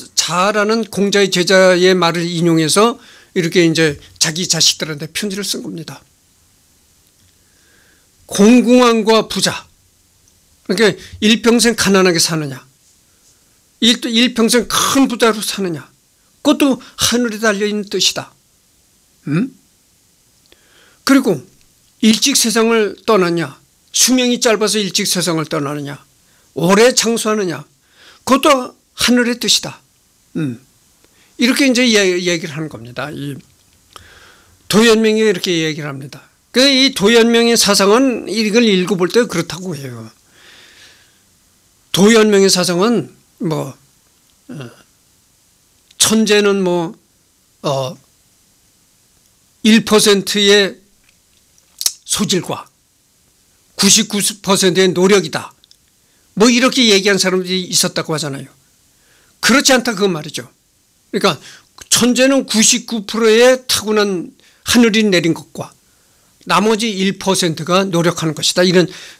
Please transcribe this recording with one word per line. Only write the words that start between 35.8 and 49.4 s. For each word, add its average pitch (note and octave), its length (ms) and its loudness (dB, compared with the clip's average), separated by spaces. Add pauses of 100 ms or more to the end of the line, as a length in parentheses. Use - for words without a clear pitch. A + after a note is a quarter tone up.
합니다. C#3 400 -16 (280)
그 A#3+ 100 2
이 C4+ 280 2
도연명의 A#3 640 2
사상은 G#3 720 2
이걸 G#3+ 340 0
읽어볼 F#3 460 0
때 A#3+ 160 2
그렇다고 E3+ 500 -8
해요. B2 340 -14 (1800)
도연명의 G#3 580 4
사상은 F3+ 640 -2 (260)
뭐, D3 360 -6 (720)
어, C3+ 220 -16 (1300)
천재는 G#3 640 2
뭐, F3 340 -4 (640)
어, C3+ 340 -4 (1700)